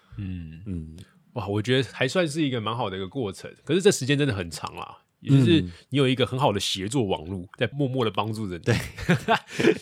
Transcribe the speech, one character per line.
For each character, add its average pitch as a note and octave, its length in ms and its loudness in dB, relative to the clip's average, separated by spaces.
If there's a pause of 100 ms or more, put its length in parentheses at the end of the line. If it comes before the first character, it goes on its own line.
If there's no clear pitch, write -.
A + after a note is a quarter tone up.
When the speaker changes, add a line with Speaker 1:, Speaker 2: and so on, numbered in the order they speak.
(180)
Speaker 1:
嗯。 F2+ 480 -10
Speaker 2:
嗯。 E2 320 -8 (360)
Speaker 1:
哇， G#2 140 -6
我 G#2 140 0
觉 B2+ 200 2
得 A2+ 100 -4
还 C3 160 0
算 E3+ 200 0
是 D3+ 140 -4
一 D3 80 2
个 B2 120 -2
蛮 G#2+ 140 -2
好 A#2+ 140 -2
的 F#2 80 -6
一 - 20 -6
个 F#2+ 80 -6
过 G#2 240 -4
程， - 200 -14 (120)
可 E3 100 -2
是 F#3+ 80 2
这 G3 100 6
时 - 140 0
间 C#3 120 2
真 C#3+ 100 2
的 B2 60 0
很 F#2 160 -4
长 - 260 -10
啦。 - 240 -12 (220)
也 - 80 -12
就 C#3 160 8
是 D#3+ 160 6
Speaker 2:
嗯。 F2+ 100 -6 (180)
Speaker 1:
你 C3 80 -2
有 C#3+ 80 4
一 C3 80 2
个 B2 120 2
很 B2 120 -6
好 C3 140 4
的 G2+ 80 0
协 F#2+ 260 -4
作 A#2 200 0
网 E2+ 200 -2
路 F2+ 220 -8 (100)
在 C3 140 0
默 C#3 160 -2
默 B2+ 160 -2
地 A2 80 0
帮 G#2+ 220 -2
助 G#2+ 120 -6
着 F2 120 -6
你。 D#2+ 60 -12
Speaker 2:
对。 A#2 120 4 (520)
Speaker 1:
<laughs> - 540 2